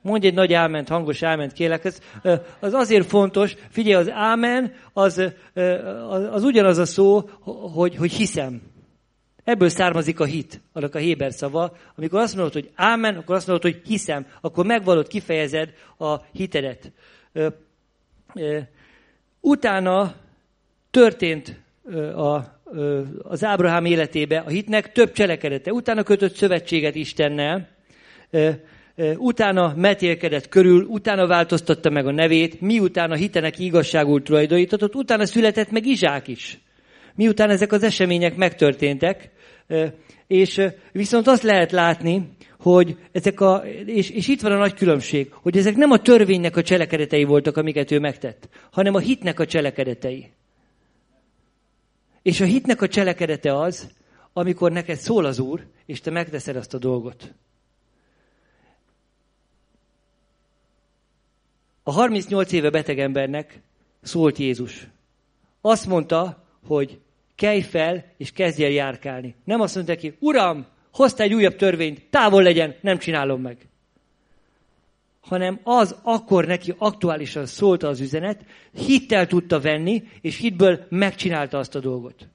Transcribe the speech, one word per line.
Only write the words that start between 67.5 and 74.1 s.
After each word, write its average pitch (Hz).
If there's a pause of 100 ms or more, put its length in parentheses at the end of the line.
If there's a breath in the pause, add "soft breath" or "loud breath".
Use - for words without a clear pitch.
fel, 165 (120)
és 135
kezdj 160
el 143
járkálni. 131
Nem 226
azt 190
mondta 175
neki, 160
Uram, 196 (280)
hoztál 233
egy 202
újabb 202
törvényt, 165
távol 208
legyen, 165
nem 190
csinálom 139
meg. 123 (1600)